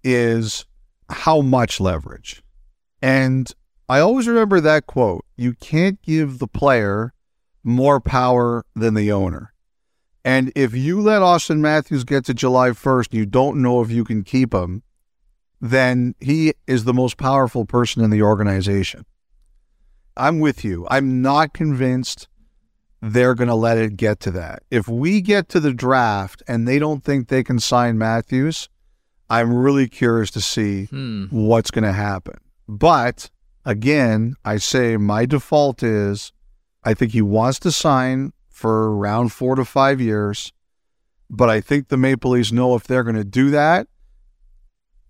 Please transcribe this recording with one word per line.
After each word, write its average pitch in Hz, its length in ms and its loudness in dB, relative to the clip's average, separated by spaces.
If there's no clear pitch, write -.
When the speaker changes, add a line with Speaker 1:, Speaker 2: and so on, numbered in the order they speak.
Speaker 1:
is 117 640 0
how 160 300 0
much 127 400 0
leverage. - 640 -6
And 131 480 0
I 131 100 4
always 226 300 2
remember 214 320 4
that 156 260 2
quote, 104 380 -2
"You 120 180 -4
can't 180 480 -2
give 151 380 -2
the 123 80 -6
player 113 680 0
more 131 360 2
power 123 680 0
than 113 180 0
the 104 180 0
owner." 92 420 -4
And 131 320 0
if 131 180 0
you 151 280 -2
let 208 200 4
Auston 175 380 2
Matthews 151 460 0
get 139 200 0
to 139 80 -4
July 127 380 2
first, 127 420 0
you 110 120 0
don't 131 360 0
know 123 200 2
if 113 100 -2
you 113 140 0
can 110 180 -4
keep 131 300 0
him, 90 300 -4
then 123 640 0
he 156 320 0
is 123 200 -2
the 127 80 0
most 127 240 -2
powerful 131 480 -2
person 120 380 -2
in 110 60 2
the 107 120 2
organization. 98 840 0
I'm 156 240 0
with 151 240 0
you. 87 260 -6
I'm 131 320 0
not 143 320 0
convinced 131 760 -4
they're 123 340 2
gonna 120 180 0
let 113 240 2
it 107 200 -2
get 107 240 0
to 98 100 -6
that. 85 400 -12
If 113 160 -2
we 147 320 0
get 196 300 0
to 185 100 2
the 151 140 0
draft 120 760 0
and 117 180 -2
they 131 140 0
don't 151 240 -4
think 139 240 -2
they 131 160 0
can 123 160 -2
sign 120 380 0
Matthews, 117 720 -2
I'm 117 240 0
really 131 360 2
curious 117 420 0
to 107 100 -6
see 101 440 -4
Speaker 2:
Hmm. 113 440 -8
Speaker 1:
what's 110 400 0
gonna 107 220 -2
happen. 101 460 -6
But 123 600 0
again, 117 800 0
I 107 140 -4
say 117 400 0
my 104 280 0
default 139 580 0
is 104 500 -4
I 113 100 0
think 110 200 -2
he 113 80 2
wants 110 380 0
to 175 120 -2
sign 131 600 -2
for 110 460 -2
around 107 360 -2
four 127 240 -2
to 131 100 0
five 135 340 0
years. 107 520 -2
But 117 200 2
I 110 120 2
think 143 260 -2
the 139 100 -2
Maple 131 340 0
Leafs 120 200 0
know 123 240 2
if 113 80 -4
they're 127 200 -2
gonna 113 200 -4
do 127 280 0
that, 156 360 2